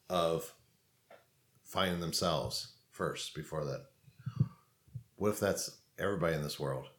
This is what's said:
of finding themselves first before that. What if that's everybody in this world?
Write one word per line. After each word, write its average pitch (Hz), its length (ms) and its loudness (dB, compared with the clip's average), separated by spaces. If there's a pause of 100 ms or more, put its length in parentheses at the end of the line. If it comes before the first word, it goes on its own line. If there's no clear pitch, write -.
of 82 440 2 (1120)
finding 92 360 0
themselves 80 760 0 (180)
first - 420 -4
before 76 320 -6
that. 67 200 -6 (1300)
What 104 140 2
if 104 100 0
that's - 380 2 (200)
everybody 85 380 2
in 76 80 0
this 73 160 -4
world? 69 280 -2 (120)